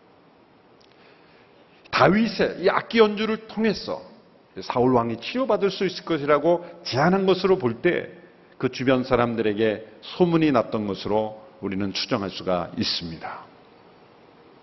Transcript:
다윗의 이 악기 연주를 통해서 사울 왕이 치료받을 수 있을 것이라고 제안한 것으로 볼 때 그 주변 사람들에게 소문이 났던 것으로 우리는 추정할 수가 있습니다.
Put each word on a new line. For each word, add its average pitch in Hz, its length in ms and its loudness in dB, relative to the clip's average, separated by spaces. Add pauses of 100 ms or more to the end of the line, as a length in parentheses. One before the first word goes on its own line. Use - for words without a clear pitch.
(1900)
다윗의 190 680 2
이 180 100 0
악기 - 300 2
연주를 214 480 2
통해서 180 540 -4 (600)
사울 127 320 2
왕이 117 280 0
치료받을 220 480 -2
수 - 160 -2
있을 180 180 -6
것이라고 151 640 2 (180)
제안한 180 420 2
것으로 185 340 2
볼 117 220 -4
때 165 280 -2 (480)
그 131 120 -2
주변 127 340 0
사람들에게 113 840 0 (160)
소문이 165 500 2
났던 110 360 0
것으로 107 580 -4 (160)
우리는 98 320 -4
추정할 98 380 -4
수가 87 440 -4
있습니다. - 640 -8 (1200)